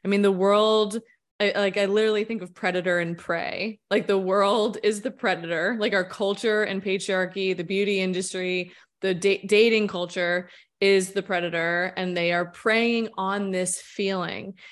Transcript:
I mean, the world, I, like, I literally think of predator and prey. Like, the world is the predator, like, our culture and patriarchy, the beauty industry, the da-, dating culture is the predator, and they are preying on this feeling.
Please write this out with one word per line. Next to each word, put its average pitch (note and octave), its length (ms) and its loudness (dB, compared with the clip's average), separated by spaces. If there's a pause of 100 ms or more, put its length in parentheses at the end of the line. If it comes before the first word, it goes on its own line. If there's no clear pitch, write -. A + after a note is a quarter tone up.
I G3 60 -4
mean, G3+ 120 2
the G3+ 100 4
world, G#3+ 680 2 (400)
I, G3+ 160 2
like, G3 220 0
I G3+ 80 2
literally G#3+ 400 2
think A3 160 -6
of F3+ 120 -14
predator F3+ 460 0
and E3+ 180 -4
prey. F#3+ 640 -6 (100)
Like, G#3 160 2
the G3+ 120 2
world G3+ 680 2
is G#3 180 0
the B3 100 -4
predator, E3+ 680 -2
like, G#3 140 0
our F#3 100 2
culture G#3+ 600 0
and G3 200 -4
patriarchy, F#3+ 720 -2
the F3 80 -6
beauty G3 380 0
industry, F#3 720 -4 (260)
the F#3+ 160 0
da-, F#3+ 320 0
dating G#3+ 400 6
culture F3 640 -4 (300)
is G3 340 4
the G3 80 -2
predator, F3 760 -2
and F3+ 220 -2
they E3+ 160 2
are F3 120 0
preying A3+ 680 0
on G3 360 -2
this F#3 280 -2
feeling. F#3+ 760 -6 (160)